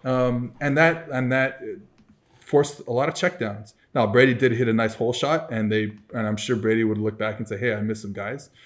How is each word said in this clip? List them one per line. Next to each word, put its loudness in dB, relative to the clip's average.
um, 0
and 0
that, 2
and -2
that 0
forced 2
a -6
lot 0
of -2
checkdowns. -4
Now, 2
Brady 6
did 2
hit 0
a 2
nice 2
hole 0
shot, -2
and 0
they, 0
and -2
I'm -2
sure -2
Brady 2
would 2
look -2
back -4
and -6
say, -6
"Hey, 0
I -4
missed -4
some -8
guys -10